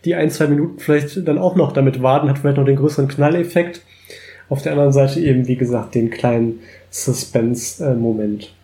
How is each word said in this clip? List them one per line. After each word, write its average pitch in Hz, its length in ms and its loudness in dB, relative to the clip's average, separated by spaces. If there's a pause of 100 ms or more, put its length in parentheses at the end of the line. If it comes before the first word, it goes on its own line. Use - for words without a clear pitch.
die 170 120 0
ein, 156 140 2
zwei 151 180 0
Minuten 147 320 0
vielleicht 151 480 0
dann 151 100 2
auch 180 160 0
noch 160 160 2
damit 131 320 0
warten, 139 260 2
hat 139 120 0
vielleicht 143 160 2
noch 139 100 2
den 139 80 4
größeren 143 320 0
Knalleffekt. 175 760 0 (640)
Auf 139 140 -4
der 156 100 -4
anderen 143 180 4
Seite 139 300 2
eben, 127 260 2
wie 127 80 0
gesagt, 120 400 -4
den 117 160 0
kleinen 117 480 0 (320)
Suspense, - 960 -4
äh, 131 80 2
Moment. 107 580 -4 (120)